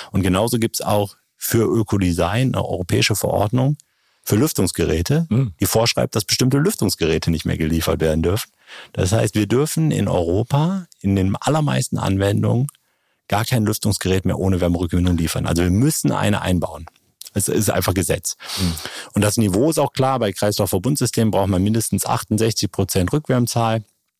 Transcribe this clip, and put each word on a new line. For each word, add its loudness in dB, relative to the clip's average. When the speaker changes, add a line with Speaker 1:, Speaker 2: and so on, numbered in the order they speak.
Speaker 1:
Und 2
genauso 2
gibt's -2
auch -2
für 0
Ökodesign 0
eine -2
europäische -2
Verordnung 0
für 2
Lüftungsgeräte, 0
Speaker 2:
Mhm. 0
Speaker 1:
die 2
vorschreibt, 0
dass 0
bestimmte 2
Lüftungsgeräte 0
nicht -2
mehr -2
geliefert 0
werden 2
dürfen. -2
Das 0
heißt, 0
wir 2
dürfen 0
in 0
Europa 0
in 2
den 2
allermeisten 0
Anwendungen 0
gar -2
kein 0
Lüftungsgerät 0
mehr 0
ohne 0
Wärmerückgewinnung 0
liefern. -2
Also 0
wir 2
müssen 2
eine 0
einbauen. -2
Es -2
ist 0
einfach 0
Gesetz. -2
Speaker 2:
Mhm. 0
Speaker 1:
Und 2
das 2
Niveau 2
ist 0
auch 0
klar. 0
Bei 0
Kreislaufverbundsystemen 0
braucht 2
man 2
mindestens 0
achtundsechzig -2
Prozent 0
Rückwärmzahl. 0